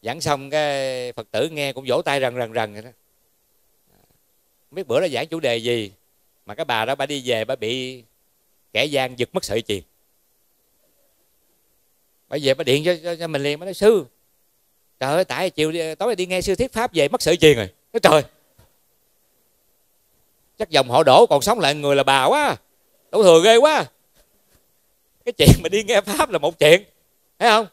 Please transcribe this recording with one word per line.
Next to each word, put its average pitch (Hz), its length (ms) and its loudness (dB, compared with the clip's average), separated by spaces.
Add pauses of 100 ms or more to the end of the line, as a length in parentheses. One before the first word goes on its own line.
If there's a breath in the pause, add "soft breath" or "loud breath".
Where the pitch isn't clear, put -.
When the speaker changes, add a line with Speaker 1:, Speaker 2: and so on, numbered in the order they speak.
Speaker 1:
Giảng 131 180 -10
xong, 139 300 -4
cái 135 600 -4
Phật 117 180 -14
tử 123 180 -4
nghe 147 240 -6
cũng 131 160 -12
vỗ 131 140 0
tay 143 180 -2
rần 123 160 -4
rần 117 180 -8
rần 110 180 -4
vậy 107 100 -18
đó. 123 80 -20 (1000)
Speaker 2:
À, 50 60 -20 (760)
Speaker 1:
không - 20 -10
biết 185 100 -10
bữa 127 140 0
đó 180 80 -2
giảng 135 180 -6
chủ 165 140 -10
đề 127 160 -2
gì 117 360 -4 (540)
mà 101 80 -16
cái 147 100 -8
bà 117 200 -2
đó, 127 100 -4
bà 143 120 -6
đi 143 180 -8
về, 113 200 -2
bà 127 120 -6
bị 127 460 -8 (680)
kẻ 110 120 0
gian 131 340 -4
giật 120 140 -4
mất 185 120 -6
sợi 110 180 -4
chuyền. 101 180 -6 (2500)
Bà 147 140 -8
về, 135 120 2
bà 156 100 -8
điện 147 200 0
cho, 175 100 0 (100)
cho, 175 120 -8
cho 165 120 -10
mình 147 140 -6
liền, 147 180 -6
bà 180 60 -14
nói: 190 80 -10
"Sư, 196 300 2 (960)
trời 135 140 -4
ơi, 180 100 0
tại 160 260 -6
chiều 156 220 -4
đi, 160 220 -8
tối 214 220 -4
đi 180 100 -6
nghe 180 140 -4
sư 190 140 -2
thuyết 247 180 -4
pháp 240 220 -6
về 143 140 0
mất - 140 -4
sợi 165 140 0
chuyền 156 200 4
rồi." 104 120 -6 (240)
Nói: 233 100 -4
"Trời, 156 200 4 (2250)
chắc 220 120 -8
dòng 139 200 2
họ 131 120 4
Đỗ 151 240 8
còn 143 160 2
sống 214 180 -2
lại 147 140 0
người 143 220 0
là 139 60 2
bà 135 220 2
quá, 240 320 0 (540)
Đỗ 220 120 0
Thừa 165 220 8
ghê 226 120 6
quá." 277 280 2 (1400)
Cái 247 80 -6
chuyện - 300 6
mà 160 60 -4
đi 202 140 -2
nghe 202 180 2
pháp 285 300 -4
là 180 80 -2
một 151 200 -4
chuyện, 170 260 6 (540)
thấy 226 120 2
không? 214 220 2